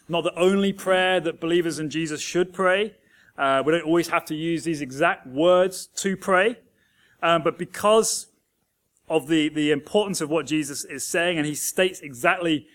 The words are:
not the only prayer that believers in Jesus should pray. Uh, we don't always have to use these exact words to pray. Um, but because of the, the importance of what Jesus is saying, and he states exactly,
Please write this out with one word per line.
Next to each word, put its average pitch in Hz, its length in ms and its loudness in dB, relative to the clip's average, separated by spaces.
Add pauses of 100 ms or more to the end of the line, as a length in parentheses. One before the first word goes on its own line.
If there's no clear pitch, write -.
not 165 160 -2
the 170 140 -4
only 196 340 4
prayer 185 480 2
that 160 180 -4
believers 165 400 0
in 156 120 -6
Jesus 151 300 -4
should 180 340 -2
pray. 196 400 0 (420)
Uh, 135 280 2
we 151 80 4
don't 165 120 0
always 165 240 0
have 165 180 -2
to 156 80 -8
use 160 300 -4
these 156 160 -4
exact 147 460 -2
words 180 600 2 (100)
to 190 200 -2
pray. 196 420 2 (640)
Um, 170 200 2
but 156 160 -2
because 214 680 2 (800)
of 156 200 -2
the, 156 220 2
the 151 200 0
importance 190 520 0
of 147 80 -4
what 151 160 0
Jesus 143 380 -4
is 139 220 -10
saying, 175 300 0
and 151 100 0
he 151 80 -4
states 185 460 -2
exactly, 160 760 -2